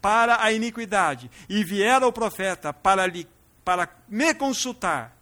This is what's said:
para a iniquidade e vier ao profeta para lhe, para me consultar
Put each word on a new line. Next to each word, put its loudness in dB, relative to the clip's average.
para 2
a 2
iniquidade -2
e 0
vier 2
ao 2
profeta -4
para 2
lhe, -6
para 0
me 0
consultar -4